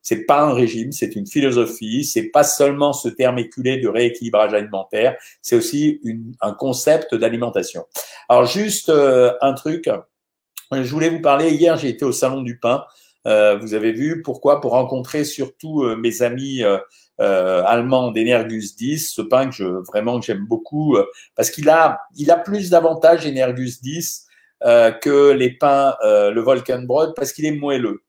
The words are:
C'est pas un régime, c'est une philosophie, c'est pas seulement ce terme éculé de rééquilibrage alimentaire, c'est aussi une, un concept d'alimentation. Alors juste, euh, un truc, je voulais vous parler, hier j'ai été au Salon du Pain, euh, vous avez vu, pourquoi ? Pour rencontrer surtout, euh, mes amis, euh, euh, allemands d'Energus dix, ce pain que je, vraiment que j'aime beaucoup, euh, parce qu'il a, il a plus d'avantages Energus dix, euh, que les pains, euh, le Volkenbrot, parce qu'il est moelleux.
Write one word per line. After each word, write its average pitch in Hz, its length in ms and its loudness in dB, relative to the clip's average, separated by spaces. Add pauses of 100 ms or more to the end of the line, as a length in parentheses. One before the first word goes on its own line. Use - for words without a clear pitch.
C'est - 240 -6
pas 143 160 2
un 147 140 2
régime, 117 360 -2
c'est - 260 -6
une 101 100 -8
philosophie, 120 760 -2
c'est 170 280 -6
pas 147 140 4
seulement 143 500 0
ce 117 160 -6
terme 127 300 0
éculé 127 360 -4
de 131 120 -2
rééquilibrage 110 640 0
alimentaire, 104 640 -2 (240)
c'est - 120 -4
aussi 147 480 0
une, 113 380 -10
un 104 140 -4
concept 135 600 0
d'alimentation. 113 720 -4 (460)
Alors 123 160 6
juste, 202 420 -4
euh, 131 440 4 (100)
un 135 100 2
truc, 156 380 -6 (800)
je 131 180 -4
voulais 160 200 -2
vous 165 100 -6
parler, 147 300 2
hier 160 260 4
j'ai 131 120 -4
été 135 180 -4
au 123 60 0
Salon 135 280 -2
du 120 180 -10
Pain, 120 260 -2 (420)
euh, 107 320 4
vous 107 160 -8
avez 110 180 0
vu, 156 300 -4
pourquoi ? 143 400 0
Pour 127 80 -2
rencontrer 127 540 -2
surtout, 147 580 -6
euh, 113 140 0
mes 113 260 -2
amis, 131 400 -4
euh, 101 160 2 (420)
euh, 92 460 0
allemands 120 440 0
d'Energus 110 640 -2
dix, 151 360 -6
ce - 80 -10
pain 127 260 0
que 131 100 -10
je, 95 100 -6 (220)
vraiment 113 320 -4
que 113 40 -12
j'aime 101 220 -6
beaucoup, 143 500 -2
euh, 98 100 2 (280)
parce - 160 -2
qu'il 147 180 -2
a, 160 320 4 (160)
il 147 140 0
a 170 80 6
plus 196 320 -6
d'avantages 165 560 4
Energus 127 560 -4
dix, 156 420 -10 (400)
euh, 117 260 6
que 143 400 4
les 127 200 4
pains, 139 520 2
euh, 104 300 4
le 113 80 -2
Volkenbrot, 127 720 0
parce 139 200 -6
qu'il 151 140 -6
est 151 60 -2
moelleux. 139 560 -4